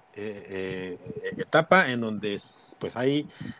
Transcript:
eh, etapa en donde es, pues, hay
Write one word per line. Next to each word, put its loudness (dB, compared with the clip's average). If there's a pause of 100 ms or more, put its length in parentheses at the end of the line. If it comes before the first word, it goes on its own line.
(140)
eh, -6 (380)
etapa 6
en 0
donde -2
es, -8
pues, -6
hay 2 (320)